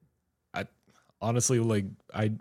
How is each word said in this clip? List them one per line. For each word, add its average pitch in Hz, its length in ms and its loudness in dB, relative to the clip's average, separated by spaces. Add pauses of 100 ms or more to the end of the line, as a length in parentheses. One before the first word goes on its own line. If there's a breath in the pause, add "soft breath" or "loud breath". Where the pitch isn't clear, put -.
(540)
I - 120 -6 (540 soft breath)
honestly, 120 380 2
like, 110 280 2 (280)
I, 107 260 0